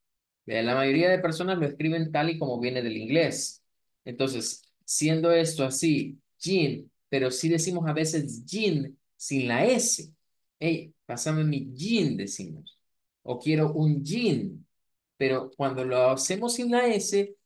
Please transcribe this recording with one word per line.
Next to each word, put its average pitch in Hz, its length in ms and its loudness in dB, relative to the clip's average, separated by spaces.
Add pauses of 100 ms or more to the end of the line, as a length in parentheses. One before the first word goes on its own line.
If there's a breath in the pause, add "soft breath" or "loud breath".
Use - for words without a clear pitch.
(460)
Eh, 113 180 -2
la 123 120 0
mayoría 139 340 4
de 180 100 4
personas 180 380 -2
lo 156 80 2
escriben 160 460 -2
tal 151 180 0
y 160 100 -4
como 127 220 -2
viene 123 200 -2
del 117 140 -4
inglés. 131 680 -2 (440)
Entonces, 120 680 -4 (140)
siendo 160 460 2
esto 160 340 2
así, 143 520 0 (220)
"Jean", 165 500 0 (200)
pero 127 220 2
sí 165 180 -2
decimos 165 380 0
a 151 60 0
veces 151 520 -2
"Jean" 180 520 -2 (200)
sin 131 300 -2
la 123 180 2
S. 226 440 0 (500)
"Hey, 160 340 -4 (120)
pásame 156 380 -2
mi 135 300 -2
jean", 156 440 0
decimos. 92 640 -10 (440)
O 123 160 -6
"Quiero 156 340 2
un 151 300 2
jean". 156 640 -2 (500)
Pero 131 400 0
cuando 131 300 -2
lo 127 240 4
hacemos 196 460 0
sin 240 160 -2
la 247 160 4
S, 202 460 2 (120)